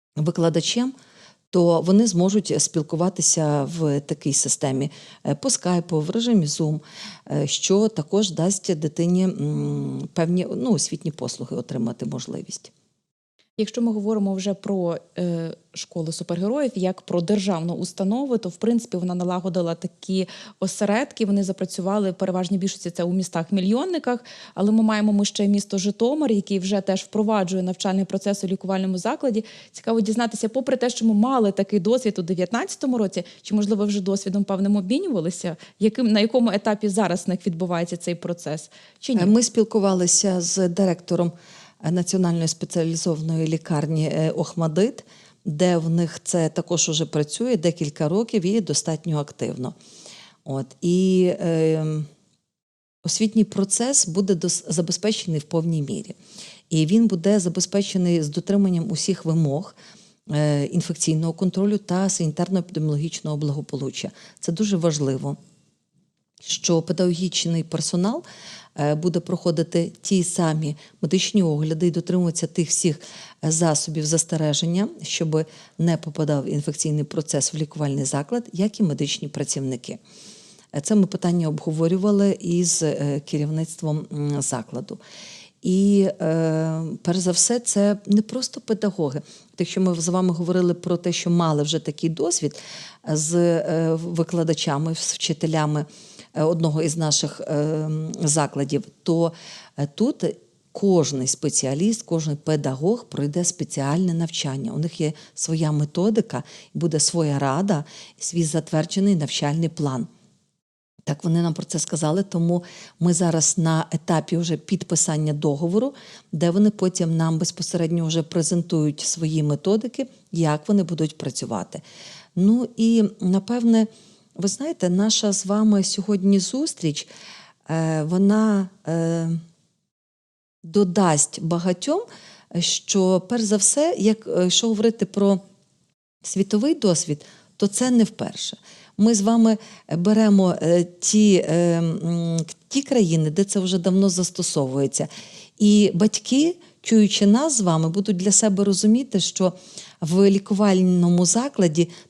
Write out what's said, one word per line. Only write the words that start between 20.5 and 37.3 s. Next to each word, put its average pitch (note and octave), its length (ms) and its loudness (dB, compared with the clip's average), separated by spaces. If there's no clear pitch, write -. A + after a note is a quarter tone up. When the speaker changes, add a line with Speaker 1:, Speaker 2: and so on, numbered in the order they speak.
Speaker 2:
осередки, G#3+ 680 -2
вони G3+ 180 2
запрацювали F#3+ 640 -4
в F3 40 -8
переважній F#3 440 -2
більшості F3+ 320 -6
це E3+ 140 -4
у F3 80 -2
містах-мільйонниках, G3+ 1120 -2
але G3+ 180 2
ми A3 100 4
маємо, G#3+ 300 2
ми G3+ 120 2
ще G3+ 240 0
місто G3+ 300 0
Житомир, A#3+ 540 0
який G3+ 260 0
вже F#3+ 220 -2
теж F#3+ 220 -2
впроваджує G3+ 600 0
навчальний F#3 420 -2
процес G3 400 -4
у - 20 -4
лікувальному F#3+ 520 -2
закладі. A3+ 460 -2
Цікаво A3+ 280 -2
дізнатися, A3 480 -2
попри C4 280 -2
те, B3 140 0
що A#3 160 -2
ми A3 80 4
мали A3 380 4
такий G3 280 0
досвід A3 380 0
у G3 40 -4
дев'ятнадцятому A3+ 760 -2
році, F#3 260 -2
чи, - 120 -4
можливо, G#3 320 0
вже G#3 140 0
досвідом G3 440 -2
певним G3 320 0
обмінювалися? F#3+ 800 -2
Яким, A3 280 0
на G#3+ 140 4
якому A#3 300 2
етапі G#3 380 0
зараз F#3 380 0
в - 40 -2